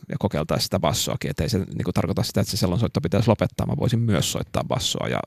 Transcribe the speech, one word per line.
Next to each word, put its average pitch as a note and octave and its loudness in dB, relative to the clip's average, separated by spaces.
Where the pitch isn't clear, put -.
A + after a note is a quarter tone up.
ja - -4
kokeiltaisiin D#2 0
sitä F#2+ 0
bassoakin. - 0
Et - -4
ei D#2+ 0
se F#2 2
niinku - -2
tarkoita - 0
sitä, - 0
että - -2
se G#2 -2
sellon F2+ 2
soitto - 0
pitäisi G2+ 2
lopettaa. - 2
Mä - 0
voisin - 2
myös A2 0
soittaa - -4
bassoa. - -2
Ja, A#1+ -2